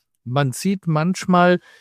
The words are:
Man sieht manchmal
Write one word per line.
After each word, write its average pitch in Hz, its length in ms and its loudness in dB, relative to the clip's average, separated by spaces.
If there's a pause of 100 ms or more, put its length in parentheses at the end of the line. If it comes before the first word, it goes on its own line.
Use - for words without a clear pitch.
(280)
Man 135 240 -2
sieht 196 340 -4
manchmal 175 720 2 (200)